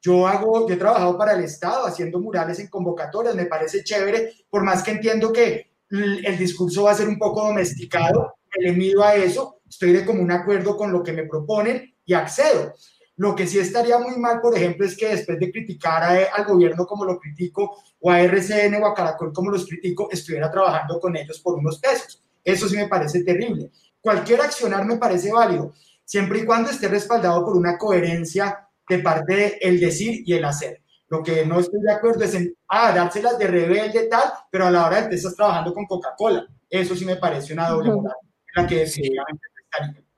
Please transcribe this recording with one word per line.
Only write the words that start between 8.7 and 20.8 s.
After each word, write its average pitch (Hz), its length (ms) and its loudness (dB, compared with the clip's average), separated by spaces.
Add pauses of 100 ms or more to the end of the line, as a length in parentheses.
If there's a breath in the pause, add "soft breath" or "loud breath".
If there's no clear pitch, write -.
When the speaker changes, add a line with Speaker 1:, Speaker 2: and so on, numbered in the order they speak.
Speaker 1:
le 175 60 0
mido 190 260 4
a 208 140 6
eso, 196 520 0
estoy 175 240 2
de 180 140 4
común 185 240 0
acuerdo 190 460 0
con 196 160 -2
lo 175 100 0
que 170 100 -6
me 160 120 -4
proponen 208 680 -2 (120)
y 175 100 0
accedo. 165 600 0 (420 soft breath)
Lo 196 180 0
que 185 140 -2
sí 196 100 0
estaría 233 400 2
muy 247 200 -2
mal, 233 220 0
por 233 160 2
ejemplo, 190 300 0
es 180 100 -4
que 220 120 -2
después 175 320 -4
de 180 100 -2
criticar 170 540 -4
a, 185 320 2
al 208 80 0
gobierno 175 420 4
como 202 180 -6
lo 180 140 -4
critico, 175 640 -8 (160)
o 180 140 2
a 175 100 6
R 180 180 4
C 208 260 0
N 208 120 2
o 214 80 2
a - 80 0
Caracol 160 380 -4
como 190 180 -2
los 190 160 -2
critico, 180 460 -4
estuviera 156 360 -4
trabajando 170 520 0